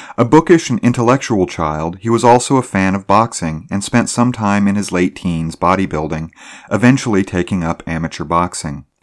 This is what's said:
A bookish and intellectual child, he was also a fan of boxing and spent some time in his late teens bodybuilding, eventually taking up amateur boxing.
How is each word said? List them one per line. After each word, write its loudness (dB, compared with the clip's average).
A 4
bookish 4
and 0
intellectual 2
child, -4
he -6
was 2
also 6
a 2
fan 0
of -6
boxing -2
and -4
spent 0
some 0
time 0
in 2
his -4
late 0
teens -4
bodybuilding, -2
eventually 2
taking -2
up -4
amateur -6
boxing. -4